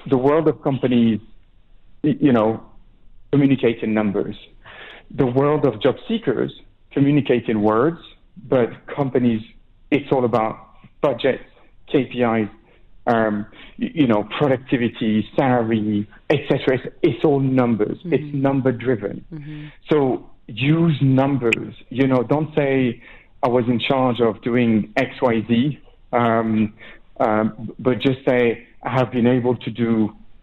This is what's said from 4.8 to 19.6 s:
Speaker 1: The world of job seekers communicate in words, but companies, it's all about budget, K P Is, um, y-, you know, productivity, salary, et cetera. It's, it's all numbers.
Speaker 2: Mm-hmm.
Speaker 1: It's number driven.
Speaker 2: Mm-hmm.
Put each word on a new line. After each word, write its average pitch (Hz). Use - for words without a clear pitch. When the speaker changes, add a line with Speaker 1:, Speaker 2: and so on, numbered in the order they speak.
Speaker 1:
The 139
world 139
of 107
job 127
seekers 143
communicate 139
in 110
words, 117
but 120
companies, 123
it's 139
all 131
about 110
budget, 131
K 135
P 123
Is, 113
um, 110
y-, 117
you 151
know, 107
productivity, 120
salary, 113
et 147
cetera. 135
It's, -
it's 151
all 143
numbers. 127
Speaker 2:
Mm-hmm. 170
Speaker 1:
It's 147
number 135
driven. 120
Speaker 2:
Mm-hmm. 151